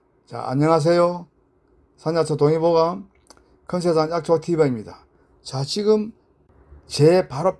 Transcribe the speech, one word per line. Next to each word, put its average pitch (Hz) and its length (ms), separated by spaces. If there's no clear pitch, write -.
자, 117 200
안녕하세요. 165 800
산야초 156 400
동의보감 165 720
컨세산 165 440
약초 165 280
티버입니다. 139 680
자, 135 220
지금 214 480
제 175 400
바로 175 320